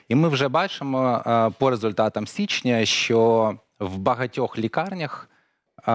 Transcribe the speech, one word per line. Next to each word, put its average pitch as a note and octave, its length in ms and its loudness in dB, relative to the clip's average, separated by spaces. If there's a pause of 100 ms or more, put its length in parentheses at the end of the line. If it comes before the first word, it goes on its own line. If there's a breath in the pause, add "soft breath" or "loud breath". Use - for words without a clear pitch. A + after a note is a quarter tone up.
І A#2 60 2
ми D#3+ 140 4
вже C#3 180 0
бачимо, C3 800 -2
е, A2+ 340 2
по C3+ 100 4
результатам G#2+ 580 0
січня, B2 580 0
що A2+ 680 2 (260)
в F#2+ 180 -6
багатьох B2 600 -4
лікарнях, D#3 720 -6 (580)
е, A#2 80 2